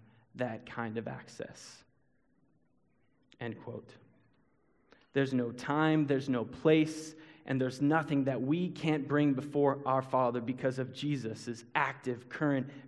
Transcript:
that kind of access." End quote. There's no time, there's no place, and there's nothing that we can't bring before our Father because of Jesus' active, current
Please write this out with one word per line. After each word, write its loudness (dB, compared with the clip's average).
that -4
kind -6
of -4
access." -14
End -8
quote. -10
There's 2
no 0
time, 2
there's 0
no 0
place, 2
and 0
there's -2
nothing 4
that 0
we 0
can't 0
bring 4
before 2
our 2
Father 2
because -2
of -6
Jesus' -4
active, -2
current 0